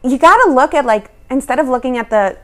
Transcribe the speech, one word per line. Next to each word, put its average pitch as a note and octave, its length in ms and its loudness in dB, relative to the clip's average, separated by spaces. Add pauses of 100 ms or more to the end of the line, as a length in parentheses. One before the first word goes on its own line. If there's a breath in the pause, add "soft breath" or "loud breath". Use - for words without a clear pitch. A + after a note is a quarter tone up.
you B3+ 140 -2
gotta F#4+ 340 4
look C#4 220 0
at, C#4+ 120 -2
like, G#3+ 240 -2 (200)
instead B3+ 300 -4
of D4 80 -2
looking B3+ 300 -4
at A3+ 140 -8
the G3+ 320 0